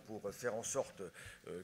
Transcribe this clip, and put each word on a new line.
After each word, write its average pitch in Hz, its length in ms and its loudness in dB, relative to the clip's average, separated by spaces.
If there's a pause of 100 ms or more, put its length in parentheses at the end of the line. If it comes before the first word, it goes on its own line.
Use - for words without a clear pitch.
pour 101 260 0
faire 120 220 2
en 113 80 2
sorte, - 400 2 (460)
euh, 87 160 -4